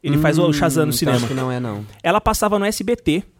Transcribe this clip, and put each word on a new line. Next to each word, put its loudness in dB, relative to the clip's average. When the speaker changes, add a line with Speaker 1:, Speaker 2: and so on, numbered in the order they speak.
Speaker 1:
Ele 0
faz 2
o 4
Speaker 2:
Hum, 2
Speaker 1:
Shazam 2
no -2
Speaker 2:
então -2
Speaker 1:
cinema. 0
Speaker 2:
acho 0
que -4
não -2
é, -4
não. -8
Speaker 1:
Ela 2
passava 0
no 0
S -4
B 0
T. -2